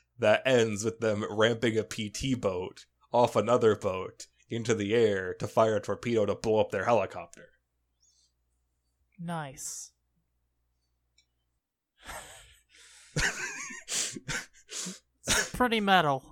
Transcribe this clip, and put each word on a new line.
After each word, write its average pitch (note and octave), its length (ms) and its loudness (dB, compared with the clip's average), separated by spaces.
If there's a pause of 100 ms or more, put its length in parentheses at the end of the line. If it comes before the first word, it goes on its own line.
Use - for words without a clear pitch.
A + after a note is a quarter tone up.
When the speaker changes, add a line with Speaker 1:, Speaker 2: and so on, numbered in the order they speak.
(200)
Speaker 1:
that A2 260 4
ends A2+ 380 2
with A2+ 160 -4
them G#2+ 280 0
ramping A2 480 2
a G#2+ 60 2
P G#2 280 -8
T C3 240 -4
boat G2 500 -4 (280)
off A#2+ 220 4
another A2+ 400 4
boat F#2+ 540 -6 (200)
into A#2 260 -2
the G#2 200 0
air G2 400 2
to A2 140 -6
fire A2 280 4
a G2+ 40 -2
torpedo G#2+ 460 -2
to G2 100 -2
blow G#2+ 240 2
up G#2 100 0
their F#2+ 140 -2
helicopter. F#2+ 640 -2 (1700)
Speaker 2:
Nice. E3 720 -10 (3250)
Speaker 1:
<laughs> - 40 0 (2250)
Speaker 2:
Pretty A3+ 280 0
metal. E3+ 520 4